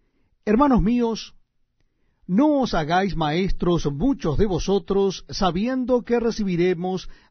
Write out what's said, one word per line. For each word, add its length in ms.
"Hermanos 360
míos, 540
no 360
os 120
hagáis 440
maestros 760
muchos 460
de 80
vosotros, 840
sabiendo 760
que 180
recibiremos 880